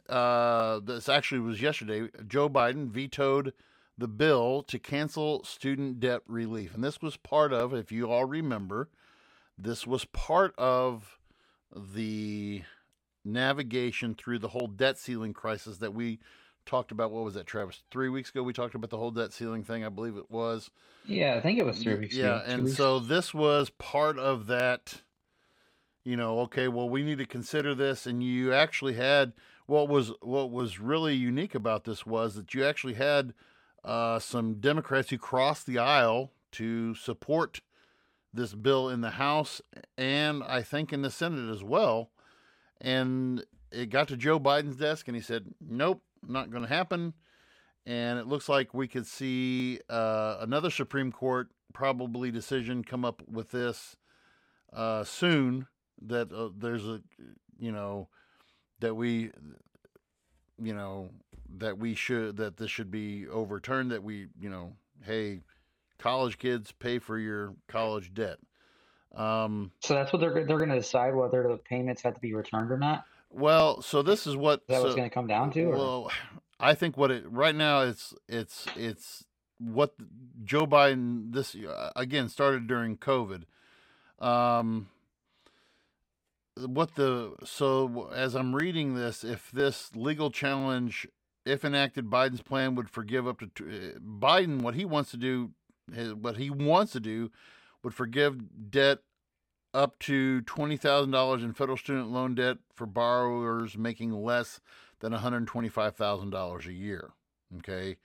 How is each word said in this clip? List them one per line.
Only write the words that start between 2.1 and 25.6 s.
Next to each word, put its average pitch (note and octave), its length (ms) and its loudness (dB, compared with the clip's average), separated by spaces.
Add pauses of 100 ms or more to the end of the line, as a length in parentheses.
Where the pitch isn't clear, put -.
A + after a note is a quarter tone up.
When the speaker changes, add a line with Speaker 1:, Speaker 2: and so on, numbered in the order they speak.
Speaker 1:
Joe C#3+ 220 2
Biden C3+ 380 2
vetoed C3+ 680 0 (440)
the A#2 100 -4
bill C3 560 4
to - 140 -8
cancel D3+ 680 -2
student C3+ 560 -2
debt B2 280 0
relief. A2 480 -4
And A2+ 80 -4
this D3 180 -4
was D#3 160 -8
part D3 360 4
of, B2 200 2
if A2+ 180 -4
you A2+ 200 -2
all B2 140 4
remember, C3 640 -4 (680)
this A2 300 -6
was B2 180 -2
part F3+ 520 2
of B2+ 600 0 (580)
the G#2 880 -6 (600)
navigation B2 920 -2
through A#2+ 240 -4
the G#2 100 -4
whole B2 180 -4
debt B2+ 300 0
ceiling A2+ 360 -6
crisis G#2+ 440 -6
that G#2 160 -6
we A2+ 260 -4 (460)
talked - 260 -2
about. A2 200 -2
What A2+ 120 -6
was G2+ 120 -6
that, F#2 100 -10
Travis? G2 460 -8
Three C3 180 -2
weeks C3 200 -6
ago, C3 140 -4
we B2 100 -4
talked A#2+ 220 -6
about A2+ 140 -8
the A2+ 80 -8
whole A#2 140 -4
debt A2+ 220 -4
ceiling A2+ 300 -6
thing, A2+ 200 -6
I A2 60 -6
believe G#2 280 -6
it - 120 -14
was. A2+ 400 -4 (360)
Speaker 2:
Yeah, E3 300 2
I A2 60 -2
think G3+ 180 2
it F3 60 4
was A2+ 160 -2
three A2+ 120 0
Speaker 1:
Y-, G#2 60 0
Speaker 2:
weeks G#2+ 160 -6
Speaker 1:
yeah, B2+ 220 2
Speaker 2:
ago. - 80 -6
Two A#2+ 60 -4
Speaker 1:
and B2 120 0
Speaker 2:
weeks. C3+ 140 0
Speaker 1:
so C3+ 220 4
this D#3 340 0
was D3 360 4
part D3 480 0
of B2+ 300 0
that, B2 540 0 (1000)